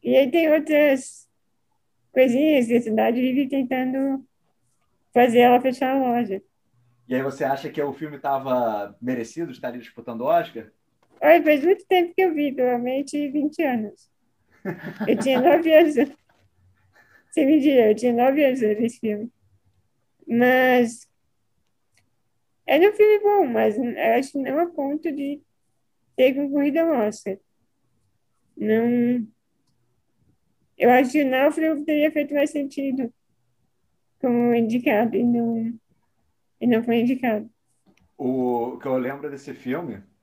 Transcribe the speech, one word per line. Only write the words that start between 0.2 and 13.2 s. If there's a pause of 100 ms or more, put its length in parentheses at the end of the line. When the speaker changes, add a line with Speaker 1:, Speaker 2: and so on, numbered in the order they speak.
Speaker 1:
tem
outras (840)
coisinhas
que
a
cidade
vive
tentando (880)
fazer
ela
fechar
a
loja. (680)
Speaker 2:
E
aí
você
acha
que
o
filme
tava
merecido
estar
ali
disputando
o
Oscar? (500)
Speaker 1:
Olha,
faz
muito
tempo
que
eu
vi,
provavelmente